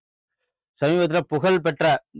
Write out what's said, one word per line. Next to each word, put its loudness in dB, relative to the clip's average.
சமீபத்துல 2
புகழ்பெற்ற 0